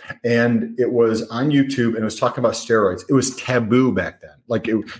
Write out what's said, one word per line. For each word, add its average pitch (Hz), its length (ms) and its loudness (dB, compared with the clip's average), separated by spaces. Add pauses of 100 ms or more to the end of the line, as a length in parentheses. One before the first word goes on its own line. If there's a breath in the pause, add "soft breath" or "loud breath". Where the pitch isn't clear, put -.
(260 loud breath)
And 117 520 2
it 120 140 2
was 113 380 2
on 127 200 -2
YouTube 135 400 2
and 113 100 -4
it 110 40 -4
was 107 160 -6
talking 123 200 -2
about 117 160 0
steroids. 101 520 0
It - 60 0
was 131 240 2
taboo 123 560 2
back 92 260 -6
then. - 160 -20 (140)
Like, 113 180 -2
it, 110 160 0 (160 loud breath)